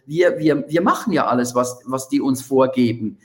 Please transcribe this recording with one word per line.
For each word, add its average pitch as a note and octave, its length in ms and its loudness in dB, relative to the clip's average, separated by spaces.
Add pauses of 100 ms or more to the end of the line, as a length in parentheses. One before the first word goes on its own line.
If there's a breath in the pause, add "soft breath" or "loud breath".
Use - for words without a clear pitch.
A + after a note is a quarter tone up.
wir, E3 320 2
wir, D3 280 0
wir D#3+ 140 0
machen G#3+ 320 0
ja C#3 140 2
alles, A#2+ 280 0
was, B2 300 -2
was C3 240 -6
die C#3 140 0
uns C3 180 -2
vorgeben. B2 840 0